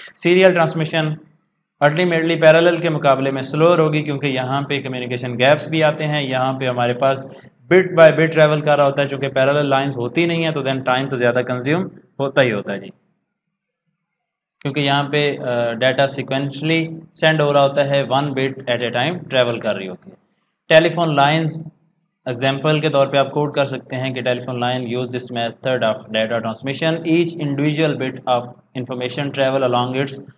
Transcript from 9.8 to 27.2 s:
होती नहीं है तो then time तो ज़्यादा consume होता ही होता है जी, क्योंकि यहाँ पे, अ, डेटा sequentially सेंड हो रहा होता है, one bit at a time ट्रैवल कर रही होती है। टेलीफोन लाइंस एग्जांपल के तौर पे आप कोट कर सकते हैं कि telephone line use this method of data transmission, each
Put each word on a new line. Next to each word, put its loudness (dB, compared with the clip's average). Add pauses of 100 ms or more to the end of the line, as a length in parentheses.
होती -2
नहीं -2
है -2
तो -4
then -4
time 0
तो -6
ज़्यादा 2
consume -2 (300)
होता 0
ही 4
होता -4
है -8
जी, -18 (1700)
क्योंकि -4
यहाँ 2
पे, -2
अ, -4
डेटा 2
sequentially -2 (280)
सेंड 2
हो 2
रहा 4
होता 2
है, 0
one 0
bit -2
at -4
a -4
time -4
ट्रैवल 2
कर -2
रही -8
होती -14
है। -20 (540)
टेलीफोन 4
लाइंस 2 (680)
एग्जांपल 0
के 0
तौर 2
पे 0
आप 2
कोट -2
कर 0
सकते -10
हैं -4
कि -6
telephone -4
line -4
use -6
this -8
method -4
of 0 (200)
data 0
transmission, -2
each -2